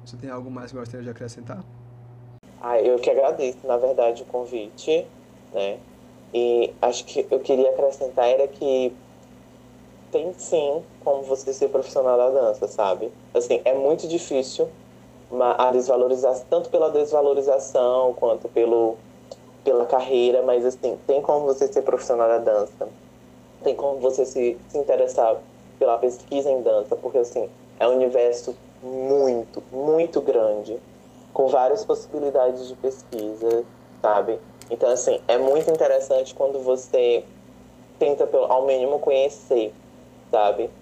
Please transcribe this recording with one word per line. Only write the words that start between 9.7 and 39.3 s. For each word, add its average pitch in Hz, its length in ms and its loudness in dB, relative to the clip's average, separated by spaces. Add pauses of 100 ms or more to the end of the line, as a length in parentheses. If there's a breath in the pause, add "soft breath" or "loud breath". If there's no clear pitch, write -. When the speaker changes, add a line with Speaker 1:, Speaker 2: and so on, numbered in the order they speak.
Speaker 2:
tem 170 240 -4
sim 156 540 -2 (120)
como 139 240 -2
você 135 300 -4
ser 135 160 0
profissional 131 480 0
da 123 120 4
dança, 117 380 0
sabe? 101 460 -2 (200)
Assim, 120 320 0
é 127 80 2
muito 147 340 0
difícil, 160 680 -4 (540)
ma-, 123 280 0
a 127 140 4
desvalorização, 127 800 2
tanto 170 200 0
pela 160 220 2
desvalorização 135 1200 2
quanto 117 340 -2
pelo, 117 540 0 (600)
pela 120 220 2
carreira, 127 580 2
mas 123 220 0
assim, 127 320 -2 (100)
tem 139 140 2
como 147 240 0
você 135 260 0
ser 135 120 0
profissional 117 460 0
da 117 100 2
dança. 107 560 -2 (680)
Tem 135 120 0
como 139 240 -4
você 131 260 2
se, 120 420 -4
se - 100 -8
interessar 127 680 2 (360)
pela 120 200 2
pesquisa 139 520 -2
em 127 120 0
dança, 110 340 0
porque 127 220 -4
assim, - 340 -4 (260)
é 113 80 2
um 127 80 4
universo 123 680 0 (200)
muito, 131 880 -2
muito 156 500 0
grande, 110 640 0 (500)
com 135 140 2
várias 131 380 2
possibilidades 135 800 -2
de 127 100 -14
pesquisa, 117 880 -4 (340)
sabe? 101 400 0 (280)
Então, 120 220 0
assim, 127 360 0
é 120 100 4
muito 143 340 2
interessante 135 640 0
quando 139 280 -2
você 127 680 0 (680)
tenta, 143 300 2
pelo, 131 180 2
ao 131 220 2
mínimo, 135 320 0
conhecer, 135 800 0 (520)